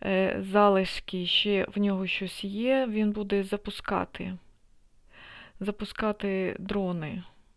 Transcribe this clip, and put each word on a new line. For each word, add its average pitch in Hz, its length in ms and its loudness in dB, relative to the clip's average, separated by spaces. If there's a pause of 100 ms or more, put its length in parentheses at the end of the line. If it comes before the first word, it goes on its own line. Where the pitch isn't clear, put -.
е, 190 380 2
залишки, 190 880 4
ще 202 480 2
в 202 40 -2
нього 196 280 2
щось - 380 -6
є, 247 420 2
він 214 260 2
буде 202 300 0
запускати, 190 920 -4 (1200)
запускати 202 1000 -2
дрони. 180 640 -4 (340)